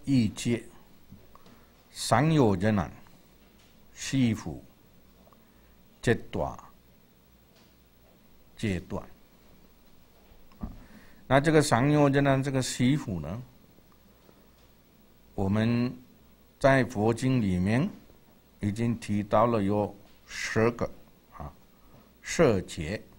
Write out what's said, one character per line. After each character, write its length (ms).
一 240
切， 340
桑 420
有 220
仁， 360
系 400
缚， 240
切 120
多， 280
戒 220
断。” 220
啊， 100
那 140
这 100
个 120
桑 280
有 200
仁， 320
这 80
个 100
系 340
缚 260
呢， 220
我 140
们 480
在 260
佛 300
经 260
里 180
面 300
已 120
经 280
提 240
到 240
了 160
有 320
十 460
个 180
啊， 140
色 380
界。 420